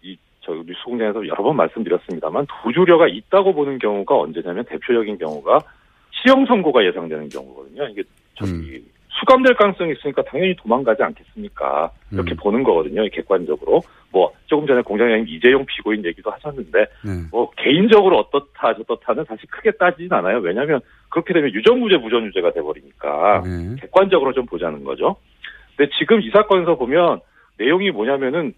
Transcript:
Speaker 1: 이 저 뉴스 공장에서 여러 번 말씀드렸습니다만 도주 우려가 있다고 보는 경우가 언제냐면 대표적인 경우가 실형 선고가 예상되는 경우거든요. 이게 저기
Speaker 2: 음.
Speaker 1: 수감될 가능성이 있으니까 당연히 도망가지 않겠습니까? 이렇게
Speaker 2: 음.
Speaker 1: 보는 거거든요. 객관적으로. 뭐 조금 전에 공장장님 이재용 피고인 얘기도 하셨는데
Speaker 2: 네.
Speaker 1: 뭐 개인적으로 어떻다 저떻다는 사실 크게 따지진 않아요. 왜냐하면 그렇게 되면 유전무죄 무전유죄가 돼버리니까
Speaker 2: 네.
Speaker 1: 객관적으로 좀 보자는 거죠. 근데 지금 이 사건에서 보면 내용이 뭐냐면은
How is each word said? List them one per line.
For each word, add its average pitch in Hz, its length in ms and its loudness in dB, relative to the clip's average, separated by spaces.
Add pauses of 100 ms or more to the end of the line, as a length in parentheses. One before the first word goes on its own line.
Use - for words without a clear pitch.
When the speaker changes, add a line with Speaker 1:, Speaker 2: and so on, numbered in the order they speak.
Speaker 1:
이 95 140 -18 (260)
저 87 120 -10
뉴스 82 320 -12
공장에서 113 420 -4
여러 87 160 -4
번 139 140 2
말씀드렸습니다만 87 880 -2 (180)
도주 117 180 -2
우려가 175 280 6
있다고 185 440 0
보는 139 260 -4
경우가 104 380 -2
언제냐면 87 480 -4
대표적인 107 520 -4
경우가 82 420 0 (520)
실형 262 340 4
선고가 160 400 2
예상되는 80 440 -4
경우거든요. 69 600 -14
이게 101 140 -12 (320)
저기 101 160 -8
Speaker 2:
음. 76 340 -10 (240)
Speaker 1:
수감될 262 460 4
가능성이 190 380 0
있으니까 139 300 -6
당연히 180 320 -2
도망가지 117 480 0
않겠습니까? 78 880 -6 (220)
이렇게 90 200 -4
Speaker 2:
음. 82 40 -10
Speaker 1:
보는 104 260 -2
거거든요. 87 480 0
객관적으로. 87 680 -2 (300)
뭐 90 200 2 (140)
조금 151 220 0
전에 123 160 2
공장장님 110 440 0
이재용 123 380 2
피고인 107 400 -4
얘기도 87 260 -8
하셨는데 101 480 -6 (240)
Speaker 2:
네. 104 80 -8 (180)
Speaker 1:
뭐 117 280 -2
개인적으로 190 640 4
어떻다 - 560 -2
저떻다는 113 520 -4
사실 - 220 -16
크게 - 220 -2
따지진 180 420 -2
않아요. 98 240 0
왜냐하면 123 420 -2 (300)
그렇게 - 240 -4
되면 143 200 2
유전무죄 208 440 2
무전유죄가 107 560 0
돼버리니까 76 920 -2
Speaker 2:
네. 90 360 -6
Speaker 1:
객관적으로 180 520 2
좀 127 120 -2
보자는 82 400 -8
거죠. 87 320 -2 (580)
근데 147 240 2
지금 202 220 4
이 113 80 -6
사건에서 190 480 4
보면 135 420 2 (380)
내용이 139 340 0
뭐냐면은 135 680 -2